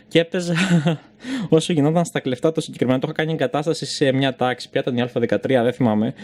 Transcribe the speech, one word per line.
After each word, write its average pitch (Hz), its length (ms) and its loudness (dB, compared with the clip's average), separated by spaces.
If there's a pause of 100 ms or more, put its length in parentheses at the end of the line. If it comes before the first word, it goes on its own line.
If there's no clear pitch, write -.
Και 165 120 2
έπαιζα 170 360 0 (480)
<laughs> 247 460 -8
όσο 160 240 2
γινόταν 160 320 2
στα 151 140 -6
κλεφτά 139 320 -2
το 160 100 -2
συγκεκριμένο. 131 380 0
Το 143 80 -4
είχα 151 80 -8
κάνει 156 160 -2
εγκατάσταση 147 540 -2
σε 139 260 0
μια 135 240 0
τάξη, 123 340 -4
ποια 139 120 -2
ήταν 127 160 -4
η 120 40 2
Α 120 120 -2
δεκατρία, 117 500 2
δεν 123 100 2
θυμάμαι. 110 400 2 (100)